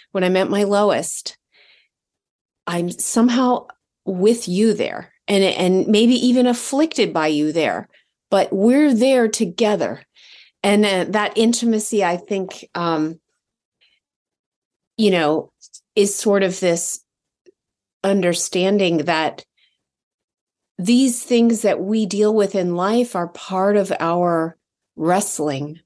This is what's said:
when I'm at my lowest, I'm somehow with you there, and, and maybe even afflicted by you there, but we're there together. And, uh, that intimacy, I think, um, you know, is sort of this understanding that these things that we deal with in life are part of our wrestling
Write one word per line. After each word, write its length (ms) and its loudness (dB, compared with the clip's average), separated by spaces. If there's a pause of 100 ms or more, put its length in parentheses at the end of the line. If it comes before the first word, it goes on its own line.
(100)
when 140 -2
I'm 120 2
at 140 0
my 140 0
lowest, 720 -2 (1300)
I'm 240 -4
somehow 800 0 (360)
with 440 0
you 240 2
there, 400 -6 (160)
and, 160 2
and 420 0
maybe 280 4
even 320 2
afflicted 680 -2
by 160 0
you 240 0
there, 360 -2 (420)
but 220 2
we're 420 4
there 340 2
together. 760 -2 (600)
And, 220 2
uh, 260 0
that 260 -2
intimacy, 680 0
I 140 0
think, 580 -8
um, 460 -4 (1800)
you 140 2
know, 420 0 (420)
is 220 2
sort 260 2
of 180 -2
this 440 -2 (1000)
understanding 1000 0
that 400 -2 (1300)
these 440 2
things 400 2
that 180 0
we 260 -2
deal 280 0
with 200 0
in 200 -2
life 400 0
are 140 -4
part 480 -2
of 240 0
our 560 0 (400)
wrestling 880 -2